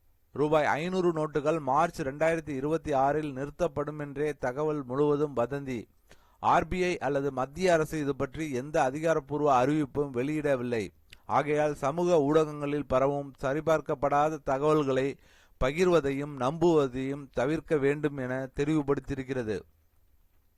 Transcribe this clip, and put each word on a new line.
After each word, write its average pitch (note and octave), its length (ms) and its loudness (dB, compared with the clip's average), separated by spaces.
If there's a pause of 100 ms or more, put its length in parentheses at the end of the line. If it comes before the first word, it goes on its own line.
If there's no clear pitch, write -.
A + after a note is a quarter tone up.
(360)
ரூபாய் D3+ 360 2
ஐந்நூறு F3 420 0
நோட்டுகள் D#3 480 -2
மார்ச் D3 400 0
ரெண்டாயிரத்தி D#3 540 -2
இருபத்தி D3+ 380 -2
ஆறில் D3 400 2
நிறுத்தப்படும் D3 680 -4
என்றே C#3+ 300 -4 (100)
தகவல் D3 440 -2
முழுவதும் C#3+ 540 2
வதந்தி. B2+ 420 -2 (640)
ஆர் D#3 240 4
பி F3+ 160 -2
ஐ F3+ 140 2
அல்லது C#3 340 0
மத்திய C#3 420 0
அரசு D#3 260 2
இது C#3+ 160 0
பற்றி C#3 360 -6
எந்த C#3+ 320 -2
அதிகாரப்பூர்வ D3 680 0
அறிவிப்பும் C#3 600 2
வெளியிடவில்லை. B2+ 720 -2 (440)
ஆகையால் D3 480 0
சமூக E3+ 460 0
ஊடகங்களில் D3 680 0
பரவும் C#3 500 0
சரிபார்க்கப்படாத D3 1040 0
தகவல்களை C#3 640 2 (540)
பகிர்வதையும் C#3+ 760 2
நம்புவதையும் C#3 840 2 (100)
தவிர்க்க D3 460 -2
வேண்டும் C#3+ 400 0
என B2+ 160 -4 (200)
தெளிவுபடுத்தியிருக்கிறது. C3+ 1000 -2 (1040)